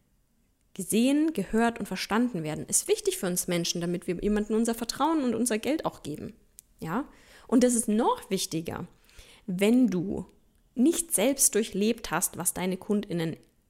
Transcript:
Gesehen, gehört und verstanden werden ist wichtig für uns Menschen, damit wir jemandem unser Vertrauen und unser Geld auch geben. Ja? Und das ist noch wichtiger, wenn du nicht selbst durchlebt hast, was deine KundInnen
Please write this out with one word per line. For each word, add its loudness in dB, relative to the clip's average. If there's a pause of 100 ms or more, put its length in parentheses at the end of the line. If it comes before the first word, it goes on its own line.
(720)
Gesehen, 2
gehört 0
und -6
verstanden -2
werden -6
ist -2
wichtig 0
für -4
uns -2
Menschen, -2
damit -4
wir -2
jemandem 0
unser 2
Vertrauen 0
und 0
unser 0
Geld -2
auch -6
geben. -10 (460)
Ja? -4 (420)
Und 6
das 4
ist -2
noch 2
wichtiger, -4 (600)
wenn 4
du -2 (480)
nicht 2
selbst 2
durchlebt 0
hast, -2
was -2
deine -4
KundInnen -2 (340)